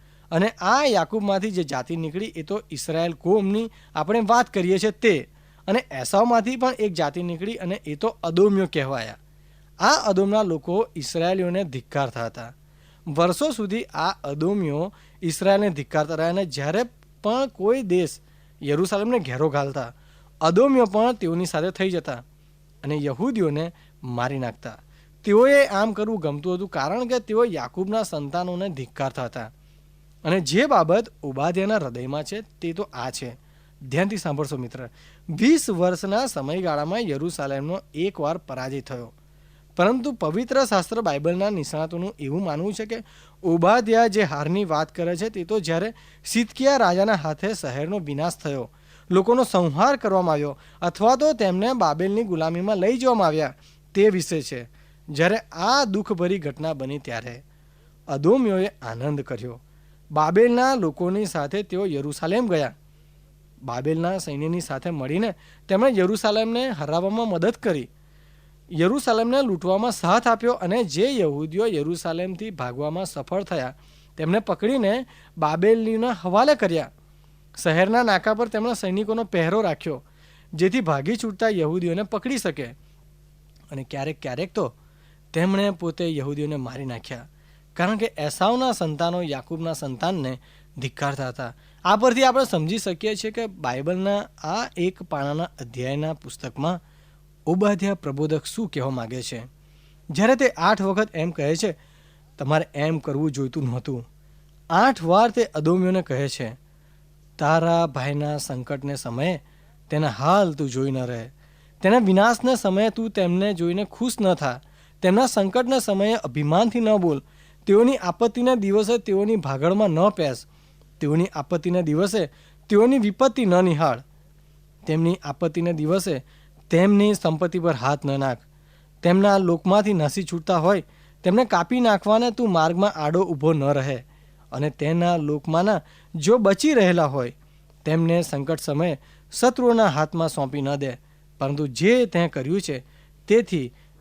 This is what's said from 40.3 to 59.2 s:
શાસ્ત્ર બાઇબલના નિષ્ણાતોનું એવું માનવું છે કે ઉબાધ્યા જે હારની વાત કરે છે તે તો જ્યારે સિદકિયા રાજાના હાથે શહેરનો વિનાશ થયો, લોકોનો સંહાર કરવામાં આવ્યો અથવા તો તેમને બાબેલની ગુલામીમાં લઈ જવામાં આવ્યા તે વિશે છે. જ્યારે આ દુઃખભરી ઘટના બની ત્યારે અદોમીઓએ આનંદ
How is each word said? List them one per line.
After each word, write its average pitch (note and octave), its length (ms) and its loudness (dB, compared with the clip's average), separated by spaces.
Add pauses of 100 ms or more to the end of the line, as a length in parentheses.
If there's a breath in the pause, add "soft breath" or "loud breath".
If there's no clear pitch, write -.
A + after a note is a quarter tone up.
શાસ્ત્ર A3 360 0
બાઇબલના F3 480 0
નિષ્ણાતોનું E3+ 720 -6
એવું D3+ 240 -4
માનવું F3 300 -4
છે A3 120 -8
કે A3 100 -8 (480 soft breath)
ઉબાધ્યા G#3+ 640 4
જે G#3+ 140 2
હારની D#3+ 440 0
વાત D#3 300 -2
કરે F3 200 -2
છે G#3 140 -6
તે G3 140 -8
તો G#3 160 -2
જ્યારે E3+ 340 -2 (320 soft breath)
સિદકિયા C4 520 2
રાજાના G3 360 4
હાથે D#3+ 400 -4
શહેરનો D#3+ 460 -6
વિનાશ D3+ 380 -4
થયો, C#3 340 -6 (400 soft breath)
લોકોનો A3+ 320 4
સંહાર F#3 540 2
કરવામાં F#3 360 2
આવ્યો D3 260 -4 (220 soft breath)
અથવા G#3 340 2
તો D4+ 180 2
તેમને G#3 400 0
બાબેલની F#3+ 500 0
ગુલામીમાં F3 540 -2
લઈ G#3 200 2
જવામાં A#3 300 2
આવ્યા D3+ 260 0 (400 soft breath)
તે G3+ 160 4
વિશે F3 320 -2
છે. B2 280 -12 (400 soft breath)
જ્યારે E3 280 2
આ A3 460 0
દુઃખભરી G3 560 -2
ઘટના D3+ 340 -6
બની C3+ 260 -8
ત્યારે A#2+ 440 -10 (640 soft breath)
અદોમીઓએ F#3+ 600 2
આનંદ C3+ 540 -6